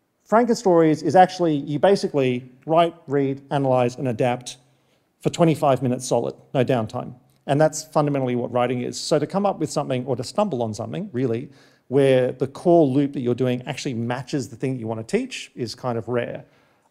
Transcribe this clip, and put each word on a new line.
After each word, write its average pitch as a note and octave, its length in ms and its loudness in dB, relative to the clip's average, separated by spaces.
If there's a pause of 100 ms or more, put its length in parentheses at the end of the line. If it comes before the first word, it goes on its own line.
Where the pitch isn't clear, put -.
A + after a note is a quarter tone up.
(300)
Frankenstories F3+ 720 4
is E3+ 140 0
actually, F3+ 400 4
you C#3+ 240 -4
basically C3+ 720 2 (140)
write, E3 280 4 (140)
read, C#3 340 0 (100)
analyse, B2+ 440 2
and C#3 140 -4
adapt B2 480 -4 (640)
for - 80 0
twenty-five D3 520 2
minutes C3 240 -2
solid, B2+ 300 -2 (180)
no B2+ 120 2
downtime. A#2+ 480 -4 (340)
And D3 140 2
that's D#3 220 0
fundamentally C#3 520 -2
what A#2+ 160 -4
writing B2 300 0
is. B2 180 -8
So - 180 0
to D3+ 80 0
come G3 200 -2
up G3 140 -2
with D#3 120 -4
something, C#3 340 -2
or C3+ 120 -2
to B2 80 -6
stumble F3+ 360 -2
on A2 120 -4
something, C3+ 400 -8
really, B2 340 -2 (400)
where C3 440 4
the C3 160 -4
core E3+ 400 4
loop C#3 260 0
that D3+ 60 -8
you're A#2+ 160 -2
doing B2+ 320 -2
actually D3 260 -6
matches A#2+ 560 -6
the A#2 60 -18
thing C3 180 -4
that B2+ 60 -8
you A2 80 -8
want A2+ 200 -6
to G3 100 0
teach - 360 -8
is A2+ 220 -8
kind A#2+ 240 -4
of A2 80 -8
rare. A#2+ 360 -4 (480)